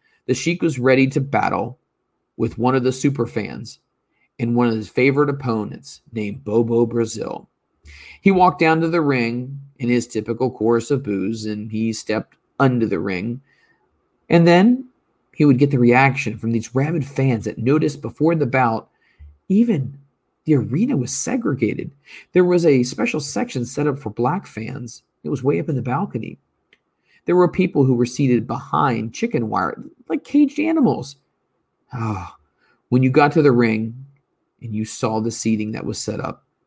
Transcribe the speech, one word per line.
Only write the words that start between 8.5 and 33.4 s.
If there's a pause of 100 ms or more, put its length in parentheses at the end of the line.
down
to
the
ring (180)
in
his
typical
chorus
of
boos,
and
he
stepped (220)
under
the
ring. (880)
And
then (500)
he
would
get
the
reaction
from
these
rabid
fans
that
noticed
before
the
bout, (600)
even (460)
the
arena
was
segregated. (400)
There
was
a
special
section
set
up
for
black
fans. (200)
It
was
way
up
in
the
balcony. (840)
There
were
people
who
were
seated
behind
chicken
wire, (280)
like
caged
animals. (760)
Ah, (500)
when
you
got
to